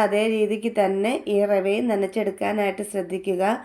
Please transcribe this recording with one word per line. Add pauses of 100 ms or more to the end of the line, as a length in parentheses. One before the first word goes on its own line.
അതേ (100)
രീതിക്ക് (100)
തന്നെ (220)
ഈ (140)
റവയും
നനച്ചെടുക്കാനായിട്ട്
ശ്രദ്ധിക്കുക. (220)